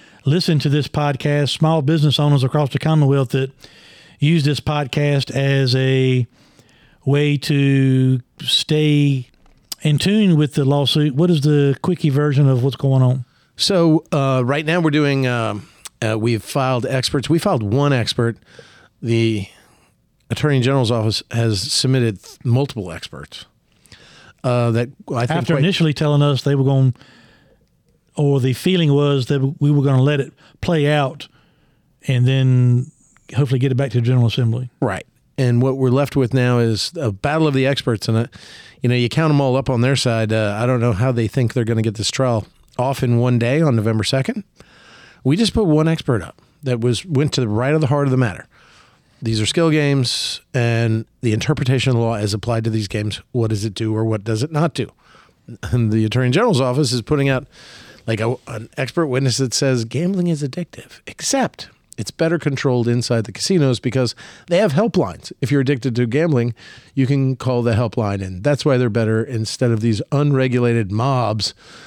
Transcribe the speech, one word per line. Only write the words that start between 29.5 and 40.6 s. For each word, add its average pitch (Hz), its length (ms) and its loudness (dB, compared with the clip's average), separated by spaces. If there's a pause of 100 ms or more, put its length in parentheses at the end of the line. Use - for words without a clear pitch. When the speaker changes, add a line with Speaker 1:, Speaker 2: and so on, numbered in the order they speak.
Speaker 1:
we 147 120 2
were 143 120 2
gonna 135 200 4
let 143 160 2
it - 140 -6 (280)
play 151 300 0
out 147 360 -2 (800)
and 123 200 2
then 131 640 2 (440)
hopefully 131 240 0
get 135 120 0
it 127 40 0
back 131 160 -2
to 120 60 0
the 120 80 0
General 123 220 4
Assembly. 120 420 -2 (120)
Speaker 2:
Right. 101 240 -2 (320)
And 120 240 2
what 131 160 0
we're 131 120 0
left 135 260 0
with 127 180 0
now 123 260 2
is 113 360 0
a 139 160 -4
battle 151 360 0
of 143 60 0
the 135 120 2
experts. 131 420 -2
And, 110 100 2
uh, 117 100 0 (540)
you 127 60 0
know, 123 80 2
you 120 140 0
count 156 220 0
'em 143 100 4
all 131 160 2
up 135 120 -2
on 120 120 2
their 131 140 2
side. 113 360 0
Uh, 107 300 0